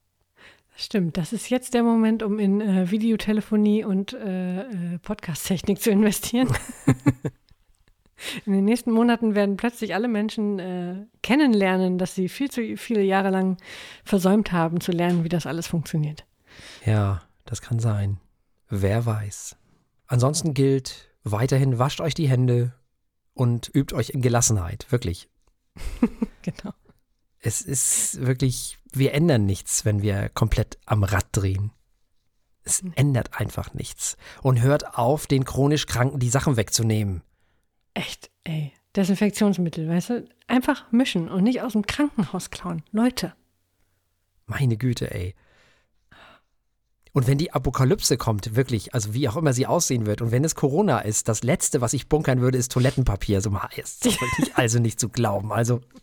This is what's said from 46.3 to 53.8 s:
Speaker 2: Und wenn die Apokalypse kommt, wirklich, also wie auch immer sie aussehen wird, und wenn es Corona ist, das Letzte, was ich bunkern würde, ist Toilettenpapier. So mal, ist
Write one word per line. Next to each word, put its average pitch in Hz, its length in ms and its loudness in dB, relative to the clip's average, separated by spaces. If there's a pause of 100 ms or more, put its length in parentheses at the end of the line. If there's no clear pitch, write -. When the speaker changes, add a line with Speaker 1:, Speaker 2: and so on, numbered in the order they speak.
Speaker 2:
Und 131 160 2
wenn 139 100 4
die 160 160 -2
Apokalypse 135 640 2
kommt, 107 380 -2
wirklich, 123 400 -2
also 107 180 -4
wie 135 160 0
auch 107 80 -2
immer 156 160 2
sie 120 140 0
aussehen 127 380 0
wird, 104 160 0
und 117 100 0
wenn 123 120 4
es 160 120 0
Corona 151 440 2
ist, - 280 -4
das 110 160 0
Letzte, 139 380 0
was 117 120 0
ich 135 160 -4
bunkern 147 320 2
würde, 127 160 2
ist 123 140 -2
Toilettenpapier. 120 720 2
So 107 100 0
mal, - 240 -4
ist - 300 -6